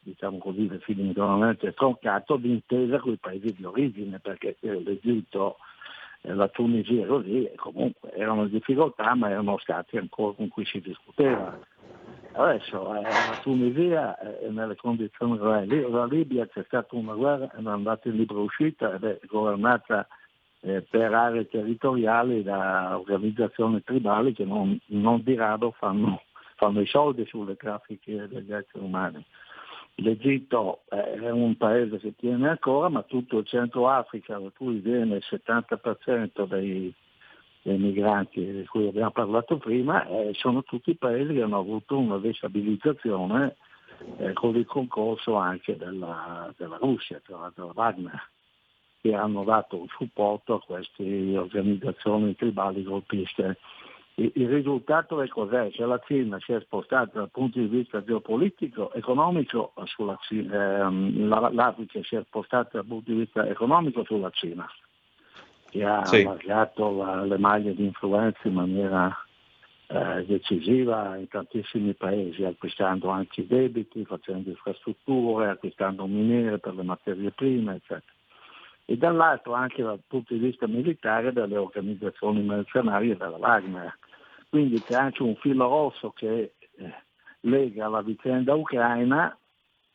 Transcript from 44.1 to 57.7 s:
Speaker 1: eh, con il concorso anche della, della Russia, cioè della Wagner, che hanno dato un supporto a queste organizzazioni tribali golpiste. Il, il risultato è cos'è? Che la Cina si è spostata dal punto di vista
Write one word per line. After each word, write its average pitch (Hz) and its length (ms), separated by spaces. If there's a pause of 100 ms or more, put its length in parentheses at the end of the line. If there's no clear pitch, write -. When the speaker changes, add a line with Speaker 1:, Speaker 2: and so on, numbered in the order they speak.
Speaker 1:
eh, 95 160
con 117 240
il 117 80
concorso 113 680
anche 92 420
della, 85 800
della 85 200
Russia, 120 480
cioè 87 300
della 90 180
Wagner, 92 480 (800)
che 110 160
hanno 101 300
dato 104 340
un 90 80
supporto 107 680
a 98 60
queste 95 760
organizzazioni 98 960
tribali 98 480
golpiste. 95 760 (580)
Il, 117 180
il 127 120
risultato 143 760
è 131 60
cos'è? 110 440
Che 117 140
la 123 140
Cina 113 400
si - 140
è 110 80
spostata 110 580
dal 101 100
punto 127 300
di 113 60
vista 113 360